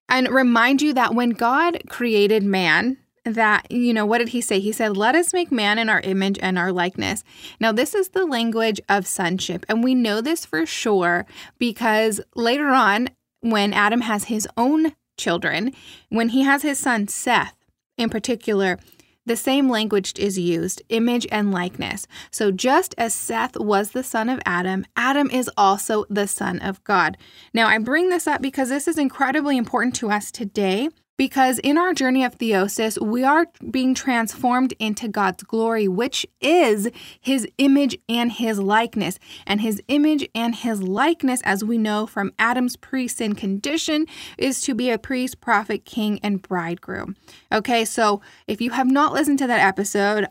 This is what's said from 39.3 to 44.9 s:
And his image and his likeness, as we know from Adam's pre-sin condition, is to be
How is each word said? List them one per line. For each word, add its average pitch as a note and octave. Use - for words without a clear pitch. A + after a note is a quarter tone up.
And G#3
his A3
image D4
and A#3
his G#3+
likeness, B3+
as G3+
we A#3
know G#3+
from -
Adam's B3
pre-sin A#3+
condition, D4
is C4
to C4+
be B3